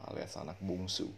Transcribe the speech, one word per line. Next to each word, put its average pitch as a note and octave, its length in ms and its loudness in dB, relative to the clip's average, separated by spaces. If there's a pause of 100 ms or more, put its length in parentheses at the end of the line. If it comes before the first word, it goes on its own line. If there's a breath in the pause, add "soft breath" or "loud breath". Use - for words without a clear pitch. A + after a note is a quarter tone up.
alias - 320 -2
anak D#2+ 240 -4
bungsu. F#2 560 2